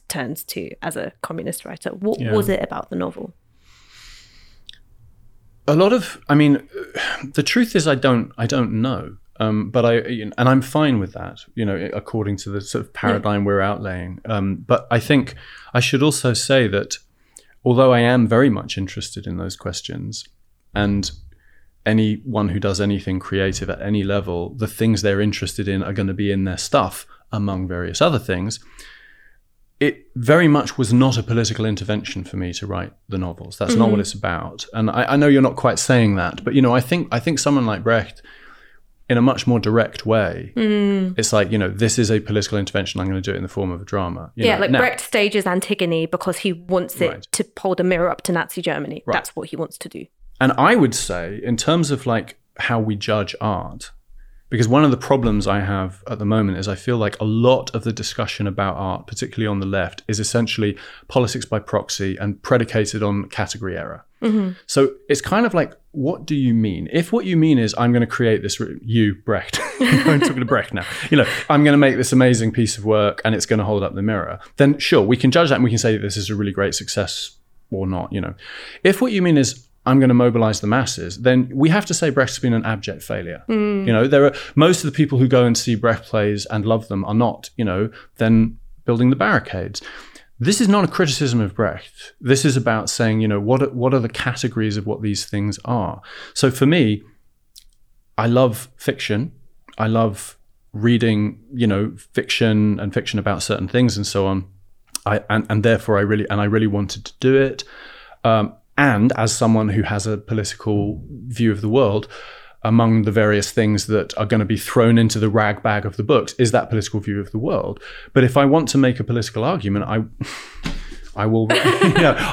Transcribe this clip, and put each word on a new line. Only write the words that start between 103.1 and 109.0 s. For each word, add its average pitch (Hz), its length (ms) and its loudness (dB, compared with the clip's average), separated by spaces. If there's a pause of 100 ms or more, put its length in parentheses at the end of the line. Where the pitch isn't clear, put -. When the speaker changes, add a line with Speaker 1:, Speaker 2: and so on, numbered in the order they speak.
Speaker 2:
about 98 240 -2
certain 95 240 -4
things 117 300 2
and 101 80 -4
so 98 220 0
on. 95 180 -2 (600)
I, 104 240 0
and, - 200 0
and 107 140 0
therefore 110 340 2
I 101 40 2
really, 104 280 0
and 101 120 -2
I 101 40 0
really 110 220 2
wanted 101 380 -4
to - 140 -18
do 131 160 4
it. 135 280 0 (600)
Um, 110 300 2 (240)
and 127 400 4